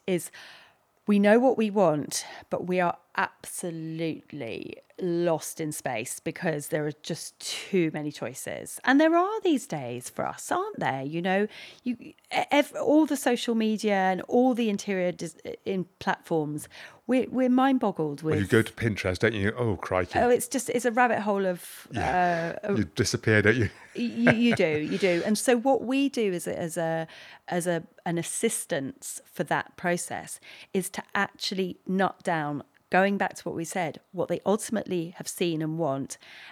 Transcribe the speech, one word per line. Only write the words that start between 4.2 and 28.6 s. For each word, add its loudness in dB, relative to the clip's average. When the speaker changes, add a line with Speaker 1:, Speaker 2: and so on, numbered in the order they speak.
Speaker 1:
lost 0
in -4
space -6
because -4
there -2
are -4
just -10
too -2
many -6
choices. -10
And 6
there 6
are 0
these 2
days -8
for -4
us, -8
aren't -4
there? -2
You -4
know, 2
you, -4
e-, -18
ev-, 0
all 6
the 0
social 0
media 2
and 2
all 4
the 0
interior 0
des-, -10
in -2
platforms, -2
we're, 2
we're 0
mind 4
boggled -2
with. 0
Speaker 2:
Well, 2
you -2
go 8
to -8
Pinterest, 0
don't 4
you? 2
Oh, 0
crikey. 0
Speaker 1:
Oh, 6
it's 2
just, -2
it's 0
a 0
rabbit 2
hole 0
of, -6
Speaker 2:
Yeah. 0
Speaker 1:
uh, 0
Speaker 2:
You 2
disappear, 4
don't 6
you? 2
Speaker 1:
You, 4
you 4
do, 2
you -2
do. 2
And 2
so 4
what 2
we 0
do 0
as -4
a, -4
as -6
a, -2
as -2
a, 0
an 0
assistance -4